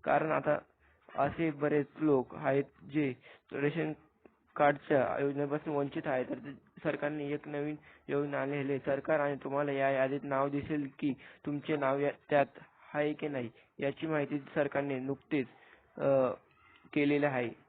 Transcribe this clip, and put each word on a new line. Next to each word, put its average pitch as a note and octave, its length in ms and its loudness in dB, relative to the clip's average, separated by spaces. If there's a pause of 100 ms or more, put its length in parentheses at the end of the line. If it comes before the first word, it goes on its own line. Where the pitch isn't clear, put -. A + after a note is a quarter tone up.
कारण D3 260 2
आता D3 280 0 (580)
असे C#3+ 340 0
बरेच C#3+ 360 0 (140)
लोक C3+ 340 2
आहेत C#3 300 0 (300)
जे C#3+ 200 0 (380)
रेशन D#3 400 -2 (640)
कार्डच्या C#3+ 640 2
योजनेपासून C#3+ 540 -2
वंचित C#3+ 320 -2
आहेत. C3 220 -2
तर C#3+ 60 -4
ते B2+ 180 -12
सरकारने D3 760 -6
एक D3 200 -6
नवीन D3 280 -4 (320)
योजना C#3+ 340 0
आणलेली C#3 300 -2
आहे. C#3 60 0
सरकार C#3 420 0
आणि C#3+ 240 0
तुम्हाला C#3+ 280 0
या C3+ 180 2
यादीत C3+ 320 2
नाव C#3 260 0
दिसेल C#3+ 400 -2 (100)
की C#3+ 160 0 (320)
तुमचे D3 300 -2
नाव C#3 220 2
या, C#3+ 120 2 (200)
त्यात C#3+ 160 6 (480)
आहे D3+ 180 0
की D3+ 160 -6
नाही B2+ 220 -4 (300)
याची C#3+ 260 -2
माहिती D3 320 0
सरकारने C#3+ 600 0
नुकतेच, C3+ 480 -2 (520)
अ, C3+ 320 4 (640)
केलेली D3 340 4
आहे. B2 240 2 (180)